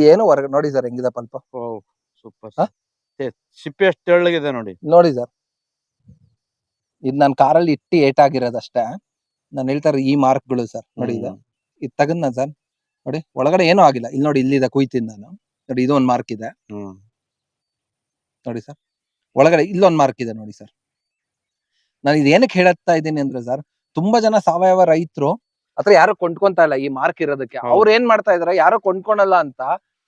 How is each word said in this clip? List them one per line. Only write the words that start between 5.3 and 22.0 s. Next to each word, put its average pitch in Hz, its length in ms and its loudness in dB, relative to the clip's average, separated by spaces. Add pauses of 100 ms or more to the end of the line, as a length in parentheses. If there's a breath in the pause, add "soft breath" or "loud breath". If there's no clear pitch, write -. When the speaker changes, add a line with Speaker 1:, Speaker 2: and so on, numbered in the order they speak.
Speaker 1:
ಇದ್ 135 140 -4
ನಾನ್ 139 180 2
ಕಾರಲ್ಲಿ 156 360 2
ಇಟ್ಟು 147 260 -2
ಏಟಾಗಿರೋದಷ್ಟೇ. 131 840 0 (720)
ನಾನ್ 131 160 -6
ಹೇಳ್ತಾ 147 200 -2
ಇರೋ 143 140 0
ಈ 135 140 0
ಮಾರ್ಕ್‌ಗಳು 131 500 0
ಸರ್, - 180 -14 (120)
ನೋಡಿ 120 180 -6
ಇದು. 98 140 -8
Speaker 2:
ಹ್ಮ್. 95 100 -16 (420)
Speaker 1:
ಇದ್ 143 160 -12
ತೆಗೆದ್ನ 151 320 -2
ಸರ್, 127 220 -6 (540)
ನೋಡಿ 139 140 -8 (160)
ಒಳಗಡೆ 156 300 0
ಏನೂ 185 180 4
ಆಗಿಲ್ಲ. 127 240 2
ಇಲ್ಲಿ 139 180 -4
ನೋಡಿ, 147 140 0
ಇಲ್ಲಿದೆ 131 300 0
ಕುಯ್ತೀನಿ 127 400 -2
ನಾನು. 107 200 -20 (400)
ನೋಡಿ 127 140 -4
ಇದು 131 100 0
ಒಂದ್ 131 140 2
ಮಾರ್ಕ್ 123 240 -2
ಇದೆ. 113 180 -12 (200)
Speaker 2:
ಹ್ಮ್. 104 240 -14 (1500)
Speaker 1:
ನೋಡಿ 117 160 -12
ಸರ್, 147 160 -20 (580)
ಒಳಗಡೆ 151 280 4
ಇಲ್ಲೊಂದ್ 180 340 0
ಮಾರ್ಕ್ 135 240 0
ಇದೆ 113 120 -8
ನೋಡಿ 107 200 -18
ಸರ್. - 180 -20 (1300)